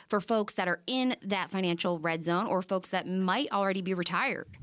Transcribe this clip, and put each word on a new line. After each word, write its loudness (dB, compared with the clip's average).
for 2
folks 0
that 0
are 0
in 0
that -2
financial 0
red 0
zone 2
or 0
folks -2
that -2
might 0
already 0
be -2
retired? 0